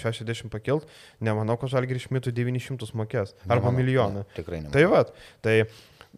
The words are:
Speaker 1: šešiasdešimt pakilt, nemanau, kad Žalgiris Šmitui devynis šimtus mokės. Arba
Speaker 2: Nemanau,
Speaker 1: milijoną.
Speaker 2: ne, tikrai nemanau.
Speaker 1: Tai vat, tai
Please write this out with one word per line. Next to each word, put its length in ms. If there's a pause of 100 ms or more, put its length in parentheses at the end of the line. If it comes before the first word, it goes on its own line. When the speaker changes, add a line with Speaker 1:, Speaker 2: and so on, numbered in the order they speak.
Speaker 1:
šešiasdešimt 500
pakilt, 320 (320)
nemanau, 400
kad 160
Žalgiris 320
Šmitui 240
devynis 380
šimtus 260
mokės. 480
Arba 300
Speaker 2:
Nemanau, 80
Speaker 1:
milijoną. 420
Speaker 2:
ne, 160
tikrai 240
nemanau. 160
Speaker 1:
Tai 160
vat, 220 (260)
tai 200 (540)